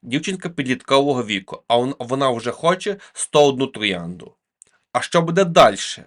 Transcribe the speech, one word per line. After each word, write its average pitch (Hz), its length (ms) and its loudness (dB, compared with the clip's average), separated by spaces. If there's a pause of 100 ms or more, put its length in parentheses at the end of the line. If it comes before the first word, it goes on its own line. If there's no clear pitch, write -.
Дівчинка 165 480 -6
підліткового 135 720 0
віку, 101 440 -8
а 120 100 2
вон-, 127 220 -2
вона 131 300 -2
вже 117 220 -4
хоче 185 460 -4 (160)
сто - 340 2
одну 135 200 0
троянду. 90 680 -8 (580)
А 123 100 -2
що - 200 0
буде 165 240 2
дальше? 127 600 4